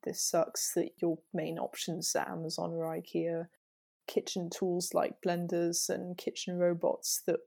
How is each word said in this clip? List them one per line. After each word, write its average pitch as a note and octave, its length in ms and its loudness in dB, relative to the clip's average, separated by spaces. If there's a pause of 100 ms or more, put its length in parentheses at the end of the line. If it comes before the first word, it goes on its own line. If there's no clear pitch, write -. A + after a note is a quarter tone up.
this - 180 -2
sucks - 520 2
that E3 160 2 (100)
your E3+ 160 2 (160)
main E3 260 -2
options - 560 -2
are - 160 0
Amazon E3 420 -4
or E3 120 -2
ikea." E3 640 -2 (600)
Kitchen F#3 440 -2
tools F3+ 420 0
like - 340 0
blenders F3 640 2
and F#3 300 -4
kitchen - 400 -4
robots F3 680 2
that E3 200 4